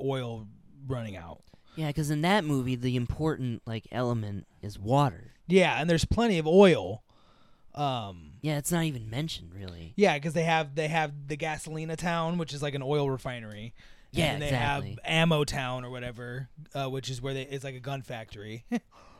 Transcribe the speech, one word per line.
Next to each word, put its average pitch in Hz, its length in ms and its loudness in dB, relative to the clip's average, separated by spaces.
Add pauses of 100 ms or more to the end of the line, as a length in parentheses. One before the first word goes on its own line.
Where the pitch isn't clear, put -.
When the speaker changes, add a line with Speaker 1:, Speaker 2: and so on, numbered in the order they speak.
Speaker 1:
oil 120 460 -2 (380)
running 117 320 -4
out. 85 260 -14 (320)
Speaker 2:
Yeah, 156 160 0
'cause 147 180 0
in 151 120 2
that 185 240 4
movie, 131 300 2
the 123 200 0
important, 123 720 -2
like, 113 260 -6
element 113 560 -2 (140)
is 101 180 -10
water. 127 540 0 (160)
Speaker 1:
Yeah, 165 300 6
and 160 100 0
there's 165 140 4
plenty 226 360 2
of 156 60 0
oil. 156 580 8 (720)
Um, 101 680 -4
Speaker 2:
Yeah, 147 160 0
it's 147 140 -4
not 170 120 2
even 127 260 -4
mentioned, 117 440 -6
really. 90 420 -12
Speaker 1:
yeah, 180 240 6
'cause 151 140 -2
they 165 100 2
have, 160 320 2
they 156 140 0
have 147 400 0
the 151 80 -4
Gasolina 156 580 -6
Town, 170 420 0
which 165 160 -4
is, 143 80 -8
like, 143 140 -2
an 139 60 -4
oil 143 280 2
refinery. 117 640 -6 (380)
And 139 80 -4
Speaker 2:
Yeah, 156 120 4
Speaker 1:
then 147 100 -2
they 147 60 -2
Speaker 2:
exactly. 143 420 0
Speaker 1:
have - 160 -10
Ammo 160 400 4
Town 127 400 -4
or 123 40 -10
whatever, 123 600 -8 (240)
uh, 135 160 -2
which 131 200 -4
is 127 120 -6
where 135 120 -2
they, 135 100 -4
it's 139 200 -8
like 135 120 -8
a 123 40 -14
gun 135 220 -6
factory. 110 680 -10
<laughs> 233 120 0 (380)